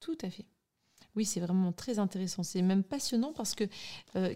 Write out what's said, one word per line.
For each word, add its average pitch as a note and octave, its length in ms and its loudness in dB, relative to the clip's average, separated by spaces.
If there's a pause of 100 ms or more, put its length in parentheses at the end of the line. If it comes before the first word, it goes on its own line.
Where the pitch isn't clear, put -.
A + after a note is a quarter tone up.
tout E4 220 -6
à F#3 80 -4
fait. - 160 -12 (720)
Oui, G#3+ 80 2
c'est G3 160 -2
vraiment F3+ 320 4
très G#3+ 260 -4
intéressant. F#3 460 0
C'est F3+ 180 0
même F#3+ 220 6
passionnant C#4 480 0
parce - 240 -4
que, G#3+ 80 0 (520)
heu, F#3 200 0